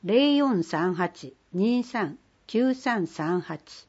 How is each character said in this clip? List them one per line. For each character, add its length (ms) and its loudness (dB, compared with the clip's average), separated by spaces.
零 320 4
四 280 2
三 300 -2
八 400 -6
二 320 0
三 340 -6
九 260 2
三 320 -2
三 340 -4
八。 480 -16